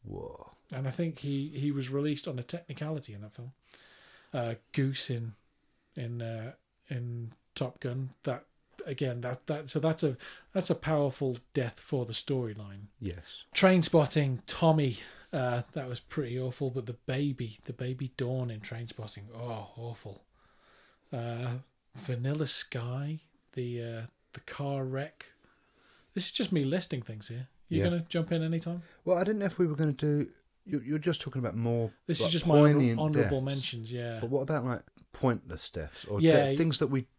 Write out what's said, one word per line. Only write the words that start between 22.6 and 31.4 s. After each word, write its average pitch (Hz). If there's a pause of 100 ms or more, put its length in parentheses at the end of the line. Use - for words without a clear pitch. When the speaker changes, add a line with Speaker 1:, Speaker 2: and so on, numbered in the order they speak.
Speaker 2:
the, 120
uh, 113 (300)
the -
car 139
wreck. 135 (880)
This 185
is -
just -
me 156
listing 143
things 110
here. 123 (220)
You 160
Speaker 1:
Yeah. 160
Speaker 2:
gonna 170
jump 165
in 165
anytime? 165 (220)
Speaker 1:
Well, 180
I 180
didn't 214
know 202
if 165
we 175
were 147
gonna 151
do. 147 (380)
You, 151
you're 139
just 156
talking 131